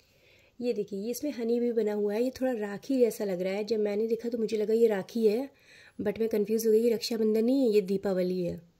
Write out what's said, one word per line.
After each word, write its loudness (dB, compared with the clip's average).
ये -2
देखिए, -6
ये -6
इसमें -6
honey -2
भी 0
बना 0
हुआ 0
है। 0
ये 0
थोड़ा 0
राखी -4
जैसा 2
लग -2
रहा -2
है, -4
जब -2
मैंने 0
देखा -2
तो -4
मुझे -2
लगा 0
ये 6
राखी 0
है, 0
but -2
मैं 0
कन्फ्यूज़ 0
हो 6
गई, 6
ये 4
रक्षाबंधन 0
नहीं 4
है, 4
ये 6
दीपावली -2
है। -6